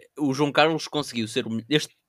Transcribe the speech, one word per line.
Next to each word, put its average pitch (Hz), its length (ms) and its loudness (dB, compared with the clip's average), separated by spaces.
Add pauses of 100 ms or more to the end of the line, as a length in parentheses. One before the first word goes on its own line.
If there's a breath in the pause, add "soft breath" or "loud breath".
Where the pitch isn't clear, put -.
(180)
O 139 160 0
João 143 180 2
Carlos 156 360 2
conseguiu 120 400 -4
ser 113 200 -4
o - 20 -8
me-, 113 200 -6
este 151 260 0 (140)